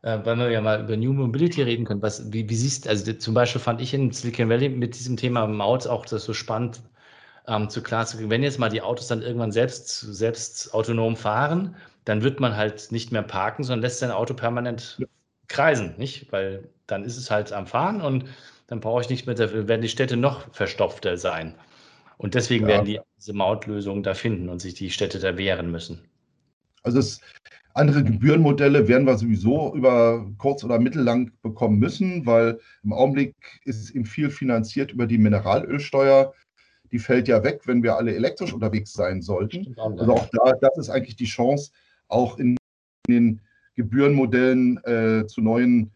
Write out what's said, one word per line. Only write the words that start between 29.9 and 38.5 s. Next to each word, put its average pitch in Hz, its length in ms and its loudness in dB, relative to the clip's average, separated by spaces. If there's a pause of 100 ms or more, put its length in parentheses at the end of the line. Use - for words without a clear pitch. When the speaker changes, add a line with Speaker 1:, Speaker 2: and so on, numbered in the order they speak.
Speaker 2:
kurz 139 260 -2
oder 120 140 2
mittellang 120 520 2 (120)
bekommen 107 360 2
müssen, 175 480 0
weil 117 320 4 (240)
im 104 100 -2
Augenblick 135 420 2 (300)
ist 110 260 -8
eben 123 140 -4
viel 147 260 -4
finanziert 131 640 -2
über 123 140 -2
die 113 120 2
Mineralölsteuer. 135 1160 4 (560)
Die 123 80 -2
fällt 123 300 2
ja 113 160 6
weg, 143 220 -2
wenn 120 160 2
wir 113 140 2
alle 113 180 -2
elektrisch - 380 -2